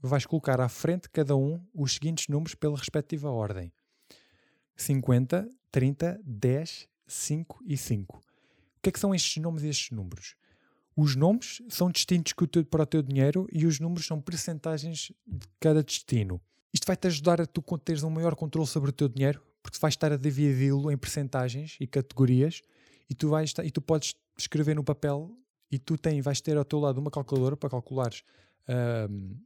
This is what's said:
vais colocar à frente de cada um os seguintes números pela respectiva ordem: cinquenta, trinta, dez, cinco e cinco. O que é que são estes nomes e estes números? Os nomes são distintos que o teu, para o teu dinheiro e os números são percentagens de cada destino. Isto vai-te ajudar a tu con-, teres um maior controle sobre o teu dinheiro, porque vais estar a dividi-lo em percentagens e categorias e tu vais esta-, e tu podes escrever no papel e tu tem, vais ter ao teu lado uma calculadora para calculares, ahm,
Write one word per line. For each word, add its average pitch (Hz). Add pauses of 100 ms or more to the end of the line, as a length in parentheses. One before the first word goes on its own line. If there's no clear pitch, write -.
vais 131
colocar 135
à 127
frente 170
de -
cada 147
um 151
os 143
seguintes 156
números 147
pela 147
respectiva 147
ordem: 101 (1040)
cinquenta, 135 (240)
trinta, 143
dez, 131 (200)
cinco -
e 147
cinco. 101 (580)
O -
que 190
é -
que -
são 196
estes 160
nomes 160
e 151
estes -
números? 92 (600)
Os 147
nomes 196
são 180
distintos -
que -
o -
teu, 160
para 156
o 147
teu 156
dinheiro 139
e 160
os 151
números 170
são 156
percentagens 160 (160)
de - (120)
cada 156
destino. 95 (340)
Isto -
vai-te 185
ajudar 170
a 165
tu 156
con-, 170
teres 156
um 160
maior 160
controle 160
sobre 139
o -
teu 147
dinheiro, 135 (220)
porque -
vais 156
estar 156
a 147
dividi-lo 139
em 147
percentagens 135
e 135
categorias 131 (460)
e 139
tu 156
vais 156
esta-, -
e 156
tu 156
podes - (200)
escrever 151
no 151
papel 147 (400)
e 139
tu 156
tem, 151
vais 139
ter 151
ao 143
teu 151
lado 139
uma 147
calculadora 135
para 139
calculares, 127 (420)
ahm, 110